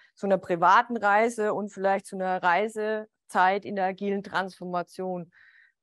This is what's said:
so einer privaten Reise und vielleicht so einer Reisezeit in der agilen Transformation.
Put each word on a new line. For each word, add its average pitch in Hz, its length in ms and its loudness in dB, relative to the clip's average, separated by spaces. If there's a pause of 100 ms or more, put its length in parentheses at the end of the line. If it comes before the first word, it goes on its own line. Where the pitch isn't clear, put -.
(140)
so - 120 -8
einer 196 100 2
privaten 190 640 4
Reise 208 560 2
und 202 160 -6
vielleicht 190 360 -2
so - 80 -14
einer 185 280 -2
Reisezeit 214 1200 0
in 160 100 -8
der 190 120 -2
agilen 196 360 -4
Transformation. 180 1080 -6 (500)